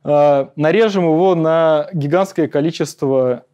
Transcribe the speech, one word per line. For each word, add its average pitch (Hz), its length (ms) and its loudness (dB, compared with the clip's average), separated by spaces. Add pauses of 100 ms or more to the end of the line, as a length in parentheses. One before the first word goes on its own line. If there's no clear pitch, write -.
а, 147 520 2
нарежем 190 480 0
его 170 320 2
на 160 580 0
гигантское 165 540 -2
количество 135 1080 -4